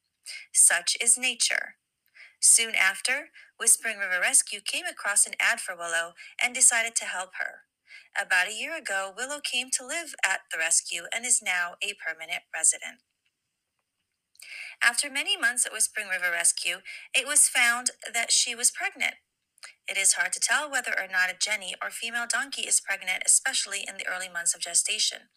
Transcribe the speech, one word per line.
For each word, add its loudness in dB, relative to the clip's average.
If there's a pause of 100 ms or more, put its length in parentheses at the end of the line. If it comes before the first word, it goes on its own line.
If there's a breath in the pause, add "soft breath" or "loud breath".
(540 loud breath)
Such 6
is 4
nature. 0 (680 loud breath)
Soon 6
after, 0 (280 loud breath)
Whispering 2
River 0
Rescue 2
came -4
across 0
an -8
ad 2
for -8
Willow -4 (280 loud breath)
and 0
decided 4
to -4
help -6
her. -10 (560 loud breath)
About 2
a -8
year -6
ago, -4
Willow -6
came -4
to -2
live -6 (100)
at 0 (100)
the -2
rescue 0 (120)
and -6
is 4
now -2
a -4
permanent -8 (100)
resident. 0 (1800 loud breath)
After 0
many -2
months 0
at -8
Whispering -2
River -2
Rescue, 0 (360 loud breath)
it 2
was 4
found 4 (240)
that -2
she 2
was 2
pregnant. -4 (760 loud breath)
It -4
is 4
hard 0
to -4
tell 2
whether -2
or -2
not 2
a -8
jenny -4
or -6
female -6
donkey -4
is 2
pregnant, -4
especially 2
in -12
the -10
early -4
months -2
of -14
gestation, 0